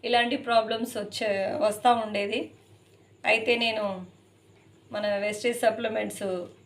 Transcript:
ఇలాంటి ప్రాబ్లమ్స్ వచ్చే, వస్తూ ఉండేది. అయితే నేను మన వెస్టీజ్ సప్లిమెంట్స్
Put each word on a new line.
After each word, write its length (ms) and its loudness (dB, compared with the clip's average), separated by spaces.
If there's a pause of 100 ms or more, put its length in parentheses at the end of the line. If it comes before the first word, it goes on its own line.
ఇలాంటి 340 2 (100)
ప్రాబ్లమ్స్ 500 2
వచ్చే, 320 -4 (360)
వస్తూ 240 2 (160)
ఉండేది. 340 -2 (840)
అయితే 300 2 (100)
నేను 220 -2 (1040)
మన 140 -4 (200)
వెస్టీజ్ 400 -2
సప్లిమెంట్స్ 600 -2 (400)